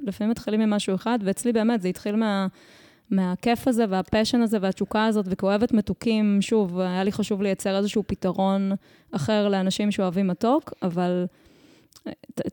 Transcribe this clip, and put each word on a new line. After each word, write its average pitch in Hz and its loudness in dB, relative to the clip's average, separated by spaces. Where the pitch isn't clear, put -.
לפעמים 208 -2
מתחילים 214 -2
ממשהו 208 2
אחד, 226 0
ואצלי 196 0
באמת 226 2
זה 180 -2
התחיל 208 -4
מה-, 202 0
מהכיף 190 0
הזה 233 2
והפשן 214 0
הזה 220 2
והתשוקה 196 0
הזאת, 214 0
וכאוהבת 202 0
מתוקים, 208 2
שוב, 190 0
היה 185 0
לי 202 0
חשוב 202 -2
לייצר 196 0
איזשהו 202 0
פתרון 196 0
אחר 208 0
לאנשים 196 0
שאוהבים 190 0
מתוק, 233 0
אבל 180 0
ת-, - -6